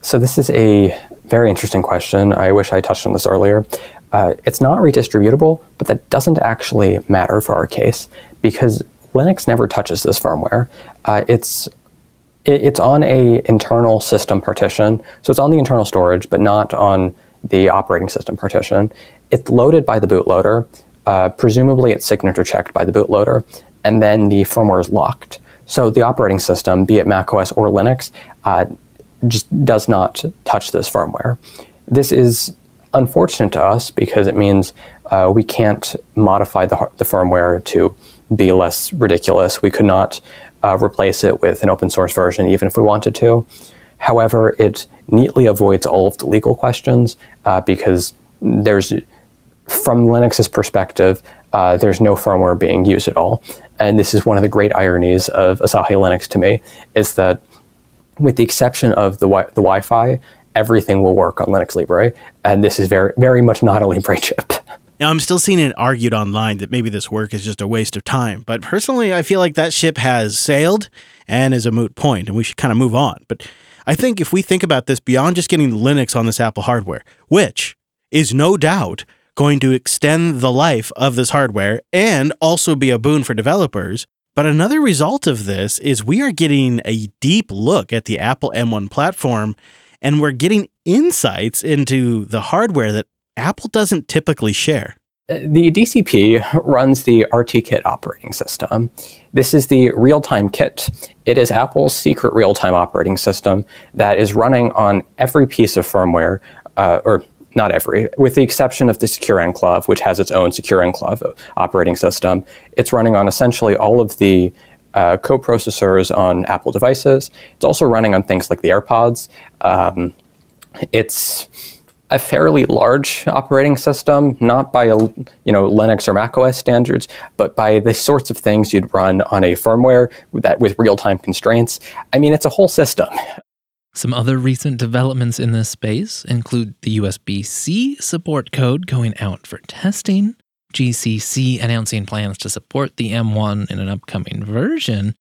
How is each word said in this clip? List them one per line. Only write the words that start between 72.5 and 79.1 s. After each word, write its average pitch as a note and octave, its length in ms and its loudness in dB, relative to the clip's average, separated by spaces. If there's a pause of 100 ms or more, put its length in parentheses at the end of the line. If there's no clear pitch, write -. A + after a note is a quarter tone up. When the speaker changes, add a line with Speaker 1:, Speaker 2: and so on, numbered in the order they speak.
Speaker 2:
kinda B2 160 -2
move A#2+ 220 0
on. C3 320 -2
But - 200 -10 (380)
I C#3 80 0
think A3+ 260 -2
if E3+ 140 -4
we F#3+ 80 0
think F#3+ 220 -2
about D3 240 -2
this C3 120 -2
beyond C#3 360 0
just F3 140 -4
getting D3 240 0
Linux B2+ 420 0
on A2+ 100 0
this A2+ 140 -4
Apple A2 240 -2
hardware, G2+ 400 -4 (240)
which - 500 0 (320)
is C#3+ 240 0
no E3 240 2
doubt D3+ 480 -2 (300)